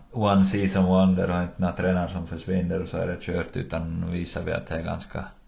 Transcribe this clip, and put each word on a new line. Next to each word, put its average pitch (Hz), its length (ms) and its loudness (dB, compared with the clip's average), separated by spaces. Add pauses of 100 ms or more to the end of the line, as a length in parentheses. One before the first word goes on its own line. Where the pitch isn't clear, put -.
(120)
one 101 340 6
season 95 400 2
wonder 92 440 4
och 87 140 0
inte - 180 -6
några 87 120 0
tränare 90 360 0
som 85 180 -8
försvinner 90 540 -2
och 87 80 -8
så - 80 -6
är 87 100 -2
det 87 140 -6
kört, 87 340 -4
utan 82 460 -4
nu 85 100 -4
visar 85 320 -6
vi 82 100 -4
att - 140 -6
det 85 80 -6
är 82 80 -4
ganska 82 420 -8 (220)